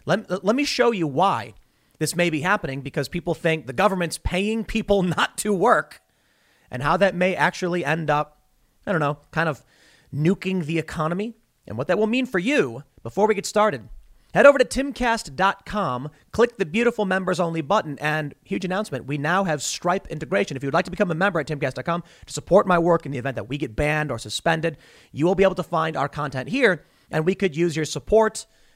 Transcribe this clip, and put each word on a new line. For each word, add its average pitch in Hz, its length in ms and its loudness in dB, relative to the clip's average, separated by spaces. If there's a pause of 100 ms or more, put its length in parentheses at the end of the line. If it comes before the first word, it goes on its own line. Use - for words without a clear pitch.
Let, 185 400 -2
let 214 100 2
me 285 80 0
show 240 280 2
you 175 160 0
why 139 480 0 (440)
this 156 160 -4
may 175 140 2
be 156 120 -2
happening, 156 400 -2
because 135 260 -4
people 175 260 -4
think 160 340 -2
the 127 60 -6
government's 180 440 0
paying 208 460 -2
people 202 400 0
<laughs> 170 140 -2
not - 220 -2
to 214 140 0
work, 190 480 0 (680)
and 127 100 -8
how 147 160 0
that 185 180 2
may 185 200 0
actually 175 480 -2
end 156 260 -2
up, 147 320 -2 (440)
I 202 60 -4
don't 165 100 0
know, 147 180 -2 (120)
kind 165 180 0
of 139 140 -6 (500)
nuking 185 520 0
the 160 140 -4
economy 170 560 -4 (320)
and 107 100 -10
what 135 100 -6
that 180 100 0
will 214 100 2
mean 247 180 0
for 185 140 -2
you. 160 440 0 (200)
Before 190 240 0
we 214 80 2
get 190 100 -6
started, 165 420 0 (460)
head 190 120 8
over 285 120 10
to 254 80 4
timcast 233 720 -2
dot 190 300 0
com, 147 440 -4 (220)
click 240 260 2
the 190 80 0
beautiful 226 400 0
members 185 340 -2
only 165 220 -2
button, 156 380 -2
and 151 340 -4 (100)
huge 190 220 -6
announcement, 185 400 -4
we 143 120 -4
now 170 260 0
have 156 180 -2
Stripe - 460 -4
integration. 156 500 -2
If 123 60 -10
you 139 40 -2
would 135 60 -4
like 170 120 2
to 180 60 0
become 175 200 0
a 160 40 -2
member 175 240 0
at 139 80 -4
timcast 139 280 -4
dot 127 100 -8
com 113 180 -2 (220)
to - 80 -18
support 196 340 6
my 175 120 4
work 170 260 4
in 143 60 -8
the 139 80 -6
event 123 160 -4
that 107 120 -8
we 143 100 -6
get 127 180 -6
banned 151 360 0
or 117 60 -4
suspended, 160 600 -2 (340)
you 135 140 0
will 185 100 4
be 185 80 4
able 190 120 4
to 180 80 -4
find 160 320 -2
our 143 140 -2
content 135 400 -6
here, 202 340 2 (260)
and 156 160 0
we 190 100 2
could 185 200 -2
use 165 200 0
your 156 100 -4
support 214 600 2 (300)